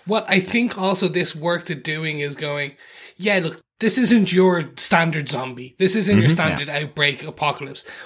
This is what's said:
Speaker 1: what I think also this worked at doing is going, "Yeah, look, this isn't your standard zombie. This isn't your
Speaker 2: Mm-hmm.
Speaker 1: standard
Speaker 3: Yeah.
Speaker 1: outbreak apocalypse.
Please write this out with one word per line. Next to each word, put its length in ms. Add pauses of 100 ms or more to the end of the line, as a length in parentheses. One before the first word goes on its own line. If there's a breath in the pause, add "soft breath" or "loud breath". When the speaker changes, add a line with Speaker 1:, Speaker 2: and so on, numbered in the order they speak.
Speaker 1:
what 240
I 100
think 380
also 300
this 280
worked 360
at 120
doing 360
is 160
going, 400 (420 loud breath)
"Yeah, 220
look, 220 (180)
this 180
isn't 340
your 460
standard 520
zombie. 500
This 160
isn't 240
your 80
Speaker 2:
Mm-hmm. 60
Speaker 1:
standard 340
Speaker 3:
Yeah. 160
Speaker 1:
outbreak 400
apocalypse. 640 (200 loud breath)